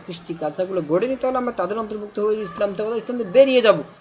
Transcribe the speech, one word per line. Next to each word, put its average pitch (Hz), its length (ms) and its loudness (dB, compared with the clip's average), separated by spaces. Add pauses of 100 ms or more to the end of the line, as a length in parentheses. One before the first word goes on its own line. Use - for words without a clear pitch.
কৃষ্টি 170 280 -12
কালচারগুলো 170 540 -4
গড়ে 185 200 0
নিই, 262 80 -4
তাহলে 262 220 -2
আমরা 247 140 -4
তাদের 196 260 -4
অন্তর্ভুক্ত 208 400 -8
হয়ে 214 220 0
ইসলাম 202 340 -4
থেকে, 220 220 -4
ইসলাম 240 220 -6
থেকে 202 120 -6
বেরিয়ে 254 320 6
যাব, 196 160 6 (220)